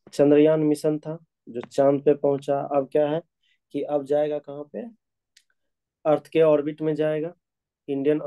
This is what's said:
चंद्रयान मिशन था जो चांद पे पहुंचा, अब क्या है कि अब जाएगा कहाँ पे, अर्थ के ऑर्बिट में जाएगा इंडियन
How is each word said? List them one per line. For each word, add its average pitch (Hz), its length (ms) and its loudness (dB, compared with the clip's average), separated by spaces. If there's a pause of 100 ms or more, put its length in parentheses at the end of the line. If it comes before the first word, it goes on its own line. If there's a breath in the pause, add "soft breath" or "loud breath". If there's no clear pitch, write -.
(140)
चंद्रयान 147 460 4
मिशन 151 400 -2
था 156 180 -10 (320)
जो 120 120 -10
चांद 139 400 0
पे 147 120 4
पहुंचा, 143 460 -2
अब 139 320 -4
क्या 151 180 0
है 156 120 -2 (500)
कि 143 120 -6
अब 143 220 -4
जाएगा 147 340 -2
कहाँ 143 240 -14
पे, 190 180 -12 (1200)
अर्थ 147 220 0
के 160 140 0
ऑर्बिट 151 400 2
में 156 140 -2
जाएगा 156 380 -4 (540)
इंडियन 143 400 -2